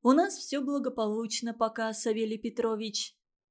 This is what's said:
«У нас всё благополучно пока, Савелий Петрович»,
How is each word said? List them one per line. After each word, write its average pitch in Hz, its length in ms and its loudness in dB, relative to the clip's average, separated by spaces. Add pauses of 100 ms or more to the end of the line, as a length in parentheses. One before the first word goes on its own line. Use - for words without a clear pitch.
«У 240 100 8
нас 359 240 4
всё - 240 -4
благополучно 233 920 -2
пока, 226 380 0
Савелий 220 460 0
Петрович», 220 800 -4 (340)